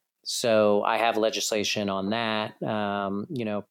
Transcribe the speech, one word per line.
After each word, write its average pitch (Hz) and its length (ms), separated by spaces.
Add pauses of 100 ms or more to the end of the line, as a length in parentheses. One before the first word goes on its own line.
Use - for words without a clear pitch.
(260)
So 107 580
I 113 140
have 110 180
legislation 107 760
on 95 200
that, 110 520
um, 101 680
you 127 160
know, 104 260